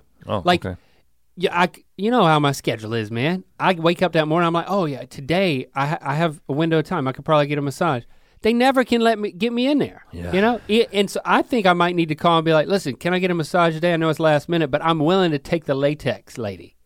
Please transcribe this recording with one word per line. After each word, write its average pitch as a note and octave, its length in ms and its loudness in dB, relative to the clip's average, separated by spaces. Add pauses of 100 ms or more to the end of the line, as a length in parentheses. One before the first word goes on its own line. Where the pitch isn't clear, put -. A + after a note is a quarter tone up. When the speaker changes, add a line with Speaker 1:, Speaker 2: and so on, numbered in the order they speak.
(280)
Speaker 1:
Oh, G2+ 180 -4
Speaker 2:
Like, F3 200 0
Speaker 1:
okay. F2+ 140 -8 (580)
Speaker 2:
yeah, E3+ 200 -4
I, F3+ 120 2 (280)
you G#3 140 -2
know B3 140 4
how D#3 140 4
my C#3+ 120 2
schedule A2 420 -6
is, A2 160 -4
man. D3+ 340 -2 (160)
I E3 140 2
wake E3+ 280 0
up F3 120 0
that D#3 140 2
morning, E3+ 200 2
I'm E3 60 0
like, E3+ 160 -2
"Oh G3 160 0
yeah, C3+ 200 -6
today D3 680 -2
I C#3 140 -2
ha-, E3 140 -2
I C#3 140 -4
have D#3+ 340 -2
a C#3 40 -4
window D#3+ 260 2
of D3 60 0
time. D3+ 220 -4
I C3 60 -2
could C#3+ 120 -16
probably D3 220 4
get C#3+ 100 -4
a D3 40 -2
massage." C#3+ 420 -2 (380)
They A3 100 2
never B3 320 2
can A#3 160 0
let A3+ 200 2
me, G#3 120 -6
get G#3+ 220 -4
me B3 140 0
in D4 120 2
there, - 320 -6
Speaker 1:
Yeah. F2 220 -8
Speaker 2:
you F#3 80 2
know? A3+ 260 2
It, G#3+ 240 2
and G3 180 0
so - 140 -6
I G3 200 2
think A3+ 220 0
I F#3 60 6
might F3 240 0
need E3 140 0
to D3+ 60 -4
call E3+ 240 2
and D#3+ 60 0
be D#3+ 80 4
like, D3+ 140 4
"Listen, F#3 300 -2
can F3 160 -2
I F3+ 60 0
get F3+ 120 0
a - 20 -2
massage E3+ 400 0
today? E3+ 200 0
I D#3+ 40 2
know D#3+ 120 0
it's D3+ 100 -2
last D#3 300 2
minute, D#3+ 200 0
but C#3+ 140 -2
I'm E3 160 2
willing F3 320 2
to C#3+ 80 -2
take E3 260 -4
the C#3 100 -2
latex C#3 600 -4
lady." G2+ 380 -10 (100)